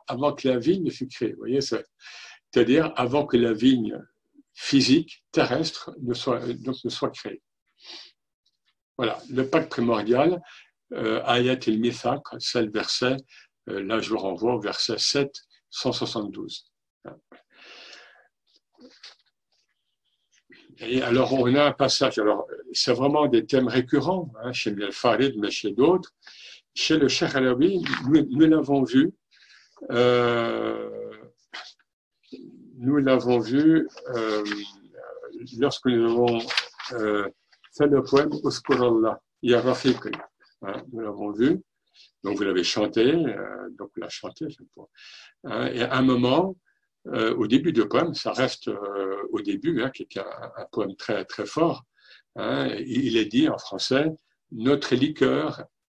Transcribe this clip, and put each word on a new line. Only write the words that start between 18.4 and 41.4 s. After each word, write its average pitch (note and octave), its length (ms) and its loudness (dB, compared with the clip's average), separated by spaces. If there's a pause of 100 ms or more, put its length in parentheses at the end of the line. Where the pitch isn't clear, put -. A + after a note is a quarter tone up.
Et A#2+ 220 -2
alors, B2 320 2
on B2 220 2
a D3 100 6
un C#3 80 4
passage, C3+ 460 0
alors, G#2+ 280 0 (260)
c'est - 200 0
vraiment D3 340 4
des A#2 200 2
thèmes B2+ 220 2
récurrents, C3+ 640 0 (100)
hein, B2 100 -8
chez - 180 -4
Ibn G2+ 120 -6
al-Farid, A#2 560 2
mais G2+ 120 -2
chez - 220 -4
d'autres. E3 380 4 (640)
Chez - 240 2
le C#3 100 6
Cheikh - 260 0
Alaoui, C#3 480 2 (260)
nous, D3 220 6
nous D3+ 160 6
l'avons C#3+ 360 4
vu, C3 300 4 (800)
euh, A#2 1000 0 (1900)
nous C3 200 0
l'avons B2 420 4
vu, D3 500 4 (200)
euh, G#2+ 360 -2 (1120)
lorsque C3+ 280 -2
nous A#2 240 4
avons, A#2+ 280 2 (540)
euh, G#2 360 -2 (480)
fait D3 100 2
le C#3 160 4
poème C#3 280 2 (140)
Uskurallah, A#2 760 0 (220)
Ya A#2+ 180 4
Rafiqi. B2 500 0 (520)
Hein, G2+ 200 -10 (100)
nous A2+ 80 -10
l'avons G#2 320 -8
vu, C3+ 280 2 (640)